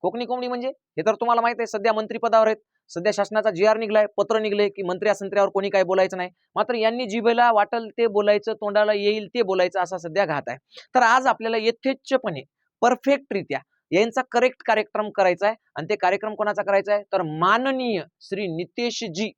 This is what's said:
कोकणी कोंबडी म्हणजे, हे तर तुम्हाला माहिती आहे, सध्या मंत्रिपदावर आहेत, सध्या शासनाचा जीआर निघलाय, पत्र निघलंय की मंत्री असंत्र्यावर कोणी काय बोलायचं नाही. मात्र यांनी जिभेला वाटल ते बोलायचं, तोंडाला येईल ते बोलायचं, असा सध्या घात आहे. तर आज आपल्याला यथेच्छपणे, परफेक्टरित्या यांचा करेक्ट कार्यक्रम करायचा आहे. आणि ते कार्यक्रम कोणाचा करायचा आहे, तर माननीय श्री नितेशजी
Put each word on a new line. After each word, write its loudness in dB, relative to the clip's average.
कोकणी -4
कोंबडी -4
म्हणजे, -4
हे -10
तर 2
तुम्हाला 2
माहिती 0
आहे, -2
सध्या -2
मंत्रिपदावर 2
आहेत, 2
सध्या -2
शासनाचा 0
जीआर 2
निघलाय, 2
पत्र 0
निघलंय 0
की -8
मंत्री -2
असंत्र्यावर 0
कोणी -2
काय 2
बोलायचं 2
नाही. -6
मात्र -2
यांनी 0
जिभेला 2
वाटल 0
ते -2
बोलायचं, 2
तोंडाला 0
येईल -2
ते -2
बोलायचं, 0
असा -4
सध्या -2
घात -4
आहे. -10
तर 6
आज 4
आपल्याला 0
यथेच्छपणे, -2
परफेक्टरित्या 0
यांचा 0
करेक्ट 2
कार्यक्रम -2
करायचा 2
आहे. 0
आणि -8
ते -2
कार्यक्रम -2
कोणाचा -2
करायचा 0
आहे, -2
तर -4
माननीय 0
श्री -8
नितेशजी -6